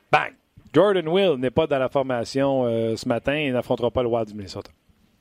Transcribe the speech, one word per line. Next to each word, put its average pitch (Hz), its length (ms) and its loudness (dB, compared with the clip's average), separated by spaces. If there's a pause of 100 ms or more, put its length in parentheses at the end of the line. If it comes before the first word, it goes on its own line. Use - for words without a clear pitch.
(120)
Bang ! 151 220 2 (400)
Jordan 180 340 4
Will 180 300 2
n'est 127 140 -2
pas 160 160 2
dans 143 120 0
la 127 100 0
formation, 135 760 0
euh, 113 300 0
ce - 120 -8
matin 123 260 -2
et 151 180 -2
n'affrontera 120 400 -2
pas 131 120 0
le 120 60 -2
Wild 113 200 0
du 104 60 -16
Minnesota. 101 360 -12 (500)